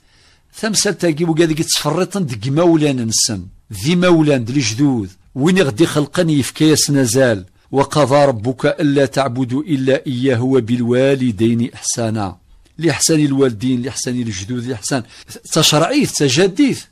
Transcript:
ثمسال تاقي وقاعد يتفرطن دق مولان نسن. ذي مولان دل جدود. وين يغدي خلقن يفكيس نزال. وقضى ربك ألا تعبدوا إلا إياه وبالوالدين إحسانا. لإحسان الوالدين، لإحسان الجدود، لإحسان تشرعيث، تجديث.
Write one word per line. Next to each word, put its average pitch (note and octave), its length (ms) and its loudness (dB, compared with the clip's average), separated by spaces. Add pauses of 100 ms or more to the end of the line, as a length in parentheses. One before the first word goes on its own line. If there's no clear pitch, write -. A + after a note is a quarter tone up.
(540)
ثمسال G#3 440 -2
تاقي E3+ 260 0
وقاعد D#3+ 360 0
يتفرطن F3+ 680 -2
دق A2+ 200 -8
مولان D3 600 2
نسن. G#2 400 -4 (260)
ذي A#2 240 -2
مولان D#3 480 2
دل C3 160 -2
جدود. A2+ 500 -2 (240)
وين F3 240 2
يغدي C#3+ 280 2
خلقن D#3+ 440 -2
يفكيس D3+ 600 2
نزال. B2+ 540 2 (280)
وقضى C#3 520 2
ربك B2+ 420 0
ألا C#3+ 400 2
تعبدوا C3 560 -2
إلا C3 440 0
إياه B2 360 0
وبالوالدين B2 1300 2
إحسانا. A2 600 -6 (420)
لإحسان D#3 460 0
الوالدين، C3 580 0
لإحسان B2 320 -6
الجدود، A#2 520 -6
لإحسان B2+ 360 -6 (500)
تشرعيث، E3 600 2
تجديث. F#3 800 2